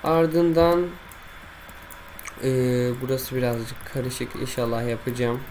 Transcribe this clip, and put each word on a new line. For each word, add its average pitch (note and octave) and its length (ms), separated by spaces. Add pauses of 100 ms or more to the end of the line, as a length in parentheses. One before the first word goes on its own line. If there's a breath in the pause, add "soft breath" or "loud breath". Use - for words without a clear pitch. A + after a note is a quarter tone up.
Ardından, E3 840 (1600)
e, C3 60 (520)
burası C3 340
birazcık A#2 580
karışık, B2+ 420
inşallah A#2+ 540
yapacağım. A#2+ 600